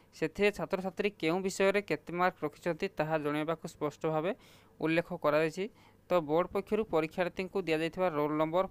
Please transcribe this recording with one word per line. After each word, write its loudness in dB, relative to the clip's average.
ସେଥିରେ 0
ଛାତ୍ରଛାତ୍ରୀ -4
କେଉଁ 0
ବିଷୟରେ 2
କେତେ -4
ମାର୍କ 0
ରଖିଛନ୍ତି, -4
ତାହା 0
ଜଣାଇବାକୁ -2
ସ୍ପଷ୍ଟ -6
ଭାବେ 0
ଉଲ୍ଲେଖ 0
କରାଯାଇଛି। 0
ତ -2
ବୋର୍ଡ 2
ପକ୍ଷରୁ -2
ପରୀକ୍ଷାର୍ଥୀଙ୍କୁ -2
ଦିଆଯାଇଥିବା 0
ରୋଲ୍ 0
ନମ୍ବର, 2